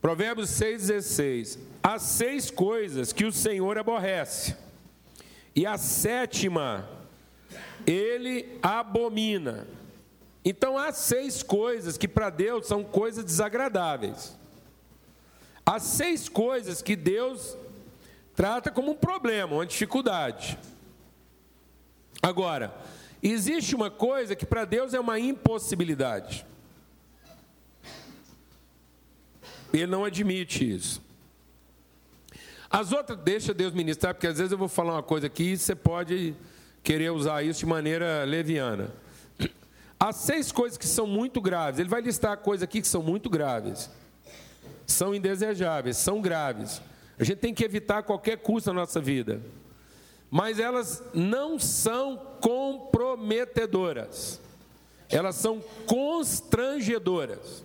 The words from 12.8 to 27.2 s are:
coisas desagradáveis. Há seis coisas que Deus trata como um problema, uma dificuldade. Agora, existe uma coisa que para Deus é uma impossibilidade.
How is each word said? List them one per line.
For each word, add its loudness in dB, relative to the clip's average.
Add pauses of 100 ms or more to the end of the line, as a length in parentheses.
coisas 2
desagradáveis. 0 (1300)
Há 4
seis -2
coisas 0
que 0
Deus -2 (800)
trata 2
como 0
um 0
problema, 0
uma 0
dificuldade. -2 (1700)
Agora, 0 (460)
existe 2
uma 0
coisa 0
que -6
para 0
Deus 0
é 2
uma 0
impossibilidade. 0 (3250)